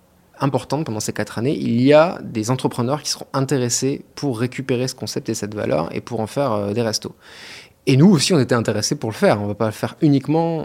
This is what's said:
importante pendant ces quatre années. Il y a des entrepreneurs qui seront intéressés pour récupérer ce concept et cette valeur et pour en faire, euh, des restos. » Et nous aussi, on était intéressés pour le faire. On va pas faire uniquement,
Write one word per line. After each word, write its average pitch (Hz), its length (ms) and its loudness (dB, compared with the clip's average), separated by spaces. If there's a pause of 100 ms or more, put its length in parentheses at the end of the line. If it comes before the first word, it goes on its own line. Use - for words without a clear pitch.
(400)
importante 139 440 -2
pendant 110 140 -6
ces 107 140 -6
quatre - 260 -6
années. 120 180 -2
Il 120 240 0
y 135 120 6
a 160 320 6
des 110 260 -4
entrepreneurs 131 520 -2
qui - 80 -8
seront - 220 -8
intéressés 135 720 -2 (120)
pour 127 240 -4
récupérer 127 480 -2
ce - 80 -10
concept - 320 -8
et 113 60 -2
cette 104 200 -8
valeur 117 400 -2
et - 60 -6
pour 117 180 -8
en 107 80 -2
faire, 139 240 -2
euh, 101 220 -2
des 117 100 -2
restos. » - 320 -4 (720)
Et 131 120 4
nous 170 120 8
aussi, 160 220 4
on 170 60 4
était 123 160 2
intéressés 110 400 0
pour 120 160 -4
le 104 40 -10
faire. 139 280 2
On 104 40 -4
va 104 80 -4
pas 110 160 0
faire - 300 -8
uniquement, 156 640 2